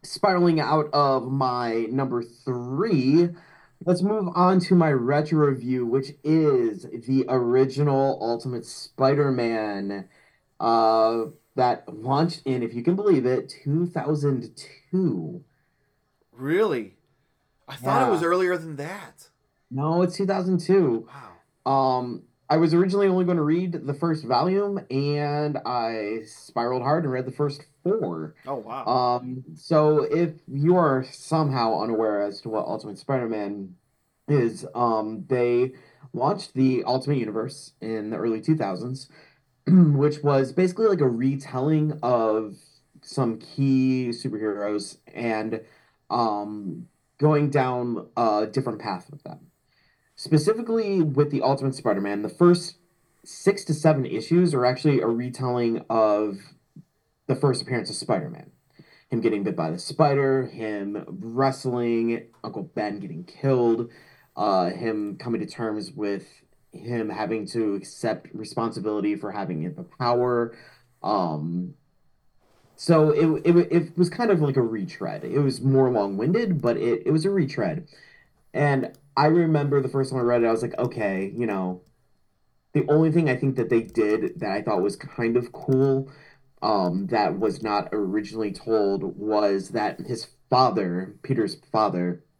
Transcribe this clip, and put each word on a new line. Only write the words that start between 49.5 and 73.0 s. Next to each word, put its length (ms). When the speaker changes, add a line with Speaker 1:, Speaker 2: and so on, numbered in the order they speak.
Speaker 1:
Specifically 840
with 280
the 120
Ultimate 320
Spider-Man, 480
the 60
first 480
six 400
to 100
seven 320
issues 480
are 100
actually 360
a 60
retelling 840
of 480
the 80
first 280
appearance 260
of 80
Spider-Man. 540
Him 120
getting 220
bit 140
by 140
the 80
spider, 680
him 640
wrestling, 1160
Uncle 200
Ben 260
getting 240
killed, 640
uh, 340
him 460
coming 240
to 60
terms 460
with 500
him 360
having 380
to 280
accept 600
responsibility 840
for 160
having 300
the 100
power. 560
Um, 720
so 340